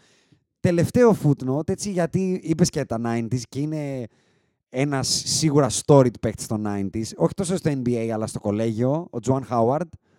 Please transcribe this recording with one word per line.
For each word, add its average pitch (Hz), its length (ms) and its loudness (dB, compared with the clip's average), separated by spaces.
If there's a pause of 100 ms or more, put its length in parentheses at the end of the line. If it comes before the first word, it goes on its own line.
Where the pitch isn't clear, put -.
(600)
Τελευταίο 185 640 4
footnote, 139 460 0
έτσι, 190 220 -4
γιατί 185 520 0
είπες 160 260 2
και 139 160 -2
τα 113 200 -4
nineties 117 440 -2
και 131 100 -8
είναι 143 480 -6 (680)
ένας 135 320 0 (180)
σίγουρα 143 460 2
storied 131 480 6
παίκτης - 280 -6
των 107 180 -4
nineties, 101 500 -4
όχι 165 180 0
τόσο 190 220 -4
στο 165 180 -2
N 135 140 -4
B - 20 0
A, 113 200 -2
αλλά 110 180 -4
στο - 120 -10
κολέγιο, 117 720 -2
ο - 140 -10
Juwan 131 240 0
Howard, 123 400 0 (280)